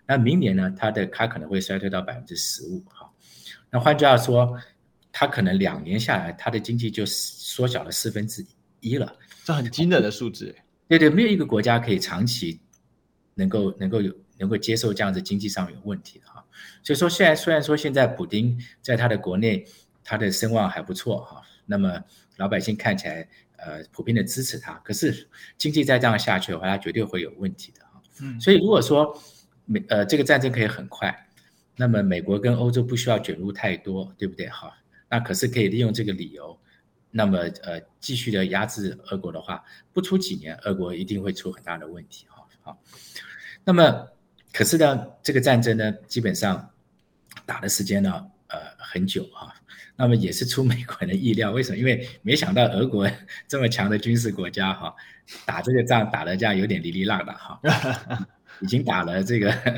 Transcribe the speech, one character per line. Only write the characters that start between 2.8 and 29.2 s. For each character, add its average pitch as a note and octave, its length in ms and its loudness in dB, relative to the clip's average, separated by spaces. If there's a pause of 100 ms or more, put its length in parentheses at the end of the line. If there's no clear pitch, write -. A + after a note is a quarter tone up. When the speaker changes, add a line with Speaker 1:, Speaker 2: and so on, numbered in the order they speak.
Speaker 1:
哈。 - 220 -20 (600)
那 B2 100 0
换 D3 180 4
句 D3+ 60 4
话 C3 140 10
说， A#2+ 420 4 (520)
它 - 160 2
可 A#2+ 140 -2
能 F#2+ 160 4
两 D#2+ 260 0
年 F#2+ 160 -2
下 A#2 180 0
来， E2+ 160 -4
它 - 160 -6
的 A2+ 100 -2
经 A#2 180 -4
济 A#2 120 -2
就 G2+ 160 -4
缩 - 640 -4
小 - 160 -4
了 E2+ 80 -12
四 - 180 -4
分 A2 180 -4
之 G2 180 -10 (340)
一 A#2 180 -2
了。 - 180 -4 (300)
Speaker 2:
这 D#3+ 80 -2
很 B2 160 -2
惊 E3 200 2
人 D#3 120 6
的 G#2 100 0
数 A#2 180 -6
字 - 180 -12
欸。 - 80 -16 (320)
Speaker 1:
对， E3+ 120 6
对， D3+ 100 10
没 F3 120 6
有 A#3 80 6
一 G3+ 80 4
个 D3 80 0
国 A2+ 160 2
家 A#2 180 4
可 A#2 120 -2
以 F#2 80 2
长 F#2 260 -2
期 - 340 -4 (760)
能 F#2+ 120 0
够， G2 320 0
能 F#2+ 100 -2
够 G#2+ 120 0
有， F#2+ 120 -2 (240)
能 F#2+ 120 -4
够 A2 80 0
接 A2 180 0
受 A2+ 180 0
这 G#2 100 -2
样 G2 100 0
子 F#2 80 -2
经 G2+ 180 -4
济 G#2 80 -6
上 F#2 240 -4
有 - 120 -18
问 G#2 180 -6
题 - 180 -20
的 - 60 -20
哈。 - 180 -20 (400)
所 D3+ 100 -2
以 C3+ 40 0
说 E3+ 120 2
现 F3+ 160 4
在， D#3 100 8
虽 D#3+ 180 0
然 D3 100 2
说 D3+ 140 2
现 D3 160 -2
在 C3 140 6
普 F#2 180 -4
丁 A#2+ 340 0 (220)
在 A#2+ 160 0
他 A#2+ 100 2
的 G#2+ 100 2
国 F#2 200 -4
内， G#2 280 2 (380)
他 G#2+ 140 -6
的 G#2+ 120 0
声 A2 220 -2
望 G#2 180 2
还 F2 120 -6
不 F#2 120 -10
错 G#2 280 -4
哈， C#2+ 200 -20 (240)
那 G2+ 120 -2
么 F#2+ 260 0 (320)
老 G2 140 -4
百 G2+ 100 0
姓 G2+ 160 -2
看 G2+ 220 -2
起 F2 100 -8
来， D#2+ 180 -10 (300)
呃， D#2 260 -14 (100)
普 - 120 -14
遍 A#2 100 0
的 G#2+ 80 2
支 C3 220 -6
持 C3 160 -8
他， D#3+ 200 -14
可 - 120 -12
是 B2+ 340 -2 (320)
经 D3+ 140 -2
济 D3 140 2
再 B2+ 120 4
这 B2 80 2
样 A2 140 4
下 G2 180 0
去 F#2+ 140 -4
的 E2 80 -6
话， F#2 80 -4
他 G2 100 0
绝 - 140 -8
对 A2+ 100 -2
会 F#2 200 -4
有 D2+ 160 -8
问 F#2+ 180 -4
题 - 160 -20
的 - 140 -20
哈。 - 160 -20 (180)
Speaker 2:
嗯。 C3+ 220 -10
Speaker 1:
所 F#3 100 6
以 F#3+ 60 10
如 F3+ 80 4
果 G3 160 6
说 D3 360 2 (480)